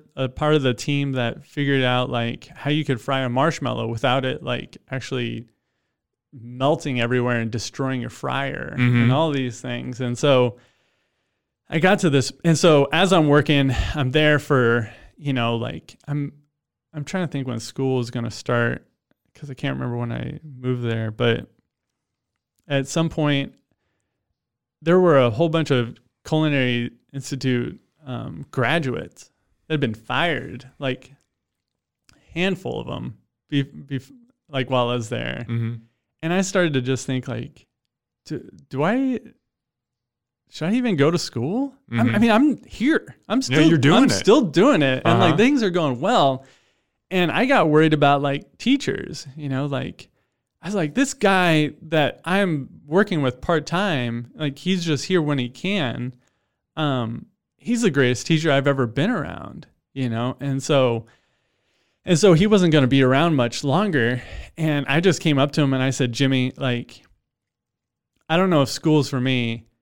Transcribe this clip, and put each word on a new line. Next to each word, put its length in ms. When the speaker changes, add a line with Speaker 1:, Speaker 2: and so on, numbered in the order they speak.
Speaker 1:
a 140
part 240
of 80
the 100
team 400
that 320
figured 400
out, 240
like, 380
how 240
you 160
could 160
fry 180
a 80
marshmallow 580
without 380
it, 180
like, 360
actually 580
melting 680
everywhere 360
and 120
destroying 500
your 80
fryer 720
Speaker 2:
Mm-hmm. 240
Speaker 1:
and 100
all 180
these 300
things. 400
And 160
so 400
I 120
got 180
to 100
this, 240
and 100
so 360
as 200
I'm 160
working, 460
I'm 160
there 280
for, 520
you 160
know, 220
like, 500
I'm, 260
I'm 100
trying 220
to 40
think 160
when 140
school 400
is 100
gonna 200
start, 560
'cause 160
I 40
can't 220
remember 200
when 140
I 320
moved 400
there, 300
but 360
at 220
some 200
point, 460
there 160
were 200
a 120
whole 180
bunch 220
of 260
Culinary 640
Institute, 680
um, 460
graduates 800
that 80
had 60
been 140
fired, 760
like, 340
handful 460
of 80
'em, 280
be-, 140
be-, 380
like, 220
while 180
I 60
was 140
there. 400
Speaker 2:
Mm-hmm. 260
Speaker 1:
And 120
I 80
started 320
to 100
just 240
think, 220
like, 400
"Do, 240
do 120
I, 380
should 180
I 60
even 220
go 160
to 60
school? 580
I'm, 60
Speaker 2:
Mm-hmm. 80
Speaker 1:
I 20
mean, 140
I'm 320
here. 500
I'm 100
Speaker 2:
Yeah, 40
Speaker 1:
still, 260
Speaker 2:
you're 100
doing 200
Speaker 1:
I'm 80
Speaker 2:
it. 40
Speaker 1:
still 320
doing 400
it. 220
And, 160
like, 100
Speaker 2:
Uh-huh. 60
Speaker 1:
things 260
are 80
going 300
well." 440
And 220
I 140
got 240
worried 240
about, 260
like, 380
teachers, 760
you 140
know, 160
like, 460
I 80
was 60
like, 200
"This 200
guy 560
that 440
I'm 420
working 380
with 180
part-time, 920
like, 240
he's 260
just 220
here 160
when 160
he 100
can. 640
Um, 500
he's 240
the 100
greatest 360
teacher 260
I've 140
ever 200
been 240
around," 580
you 160
know? 300
And 220
so, 440
and 140
so 160
he 120
wasn't 260
gonna 160
be 140
around 340
much 280
longer. 560
And 280
I 140
just 220
came 160
up 140
to 100
him 100
and 100
I 80
said, 220
"Jimmy, 460
like, 440
I 80
don't 140
know 120
if 60
school's 400
for 120
me. 440